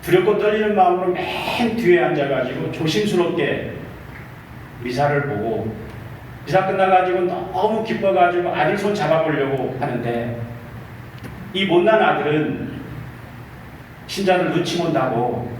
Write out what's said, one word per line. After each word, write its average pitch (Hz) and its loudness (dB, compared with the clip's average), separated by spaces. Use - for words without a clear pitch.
두렵고 208 4
떨리는 208 2
마음으로 180 4
맨 214 -2
뒤에 170 6
앉아가지고 143 0
조심스럽게 165 0
미사를 143 0
보고, 107 -4
미사 190 2
끝나가지고 185 4
너무 214 0
기뻐가지고 175 2
아들 190 2
손 202 0
잡아보려고 143 0
하는데, 120 -4
이 - 0
못난 - 6
아들은 - 0
신자들 180 2
눈치 170 0
본다고 123 0